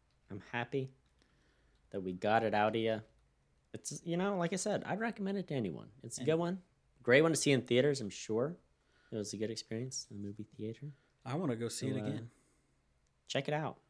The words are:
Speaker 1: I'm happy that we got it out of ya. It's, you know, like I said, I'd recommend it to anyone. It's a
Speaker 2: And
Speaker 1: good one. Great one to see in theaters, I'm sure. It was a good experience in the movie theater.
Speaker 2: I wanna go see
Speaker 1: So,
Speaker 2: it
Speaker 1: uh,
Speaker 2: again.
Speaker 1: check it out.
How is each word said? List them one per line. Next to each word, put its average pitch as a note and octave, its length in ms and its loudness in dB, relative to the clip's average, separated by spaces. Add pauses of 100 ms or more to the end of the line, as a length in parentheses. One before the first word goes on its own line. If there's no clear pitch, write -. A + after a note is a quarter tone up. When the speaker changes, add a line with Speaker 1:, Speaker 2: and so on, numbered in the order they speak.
(300)
Speaker 1:
I'm G2+ 120 -10 (100)
happy C3 380 -4 (1000)
that G2 100 -4
we F#2 120 -4
got G#2+ 320 2
it G#2 100 2
out G#2+ 220 4
of A2+ 60 0
ya. A2 180 0 (760)
It's, - 300 -10
you E3+ 120 -2
know, G3 200 0
like E3+ 160 0
I G3 40 -2
said, F#3 300 -2
I'd F3+ 140 -2
recommend G3+ 380 -4
it F3+ 100 -6
to D#3 60 -4
anyone. D#2+ 340 -2 (140)
It's - 160 -12
a - 40 -10
Speaker 2:
And B2+ 40 0
Speaker 1:
good D#3 100 6
one. F3 220 0 (440)
Great C3 200 8
one E3 100 6
to D3 40 2
see - 160 2
in B2 100 6
theaters, C3 380 4
I'm G#2 100 -6
sure. B2+ 460 -2 (560)
It A#2+ 40 -6
was G#2 160 -4
a G2+ 40 -8
good G#2+ 140 -4
experience A2+ 600 -6
in G2+ 100 -10
the G2+ 80 -8
movie G#2 180 -10 (100)
theater. A2 300 -8 (380)
Speaker 2:
I B2+ 100 -4
wanna D3+ 220 0
go A2+ 120 -4
see - 220 -4
Speaker 1:
So, - 60 -2
Speaker 2:
it G#2 60 -2
Speaker 1:
uh, G#2 40 -4
Speaker 2:
again. A2+ 240 -6 (960)
Speaker 1:
check C#3 220 -2
it D3 60 0
out. D3+ 240 -4 (120)